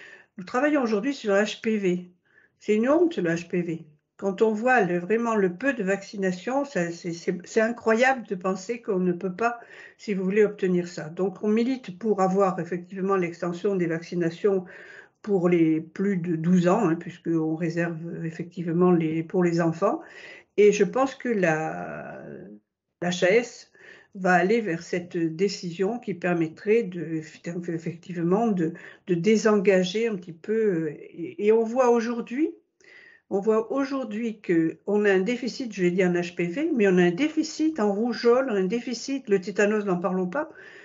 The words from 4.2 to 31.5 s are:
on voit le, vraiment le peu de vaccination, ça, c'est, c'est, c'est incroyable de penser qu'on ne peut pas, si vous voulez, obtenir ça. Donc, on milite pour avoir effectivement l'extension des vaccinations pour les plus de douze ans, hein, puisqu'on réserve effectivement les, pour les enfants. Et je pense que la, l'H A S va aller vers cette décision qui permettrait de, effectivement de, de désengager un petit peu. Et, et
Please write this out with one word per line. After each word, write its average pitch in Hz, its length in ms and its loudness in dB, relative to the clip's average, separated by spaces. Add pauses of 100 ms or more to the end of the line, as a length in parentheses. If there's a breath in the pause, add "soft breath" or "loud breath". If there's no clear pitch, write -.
on 220 100 4
voit 233 280 2
le, 175 180 0
vraiment 226 360 0
le 190 160 2
peu 262 220 -2
de 233 80 -6
vaccination, 190 840 -2
ça, 175 280 -4
c'est, 170 200 -8
c'est, 180 320 -6
c'est - 160 -4
incroyable 233 680 0
de 196 80 -6
penser 190 440 -4
qu'on 196 200 -2
ne 180 140 2
peut 180 200 -6
pas, 233 260 -2 (380 loud breath)
si - 160 -6
vous 190 100 -4
voulez, 202 200 4
obtenir 185 440 0
ça. 151 220 -12
Donc, 185 340 -4
on 214 40 -2
milite 233 500 -2
pour 202 240 0
avoir 190 380 2
effectivement 185 560 -4
l'extension 175 600 -2
des 175 120 0
vaccinations 175 800 -2 (580 loud breath)
pour 185 260 2
les 160 320 4
plus 190 360 -2
de 175 180 -2
douze 175 320 4
ans, 202 200 4
hein, 160 80 2
puisqu'on 160 600 -4
réserve 165 680 -4
effectivement 170 680 0
les, 160 320 2
pour 180 200 0
les 170 160 2
enfants. 175 420 0 (540 loud breath)
Et 208 160 8
je 208 120 4
pense 254 320 0
que - 140 -6
la, 156 920 -2 (760)
l'H 180 220 -2
A 180 80 4
S - 400 0 (420 loud breath)
va 180 200 2
aller 190 280 4
vers 165 220 -4
cette 180 340 -6
décision 185 800 -2
qui 208 160 -8
permettrait 175 680 0
de, 165 400 -6 (460)
effectivement 175 800 -2
de, 175 260 0 (340 loud breath)
de 185 80 2
désengager 202 920 2
un 220 80 -4
petit 180 180 -12
peu. 196 560 -2
Et, 165 580 -8
et 214 40 6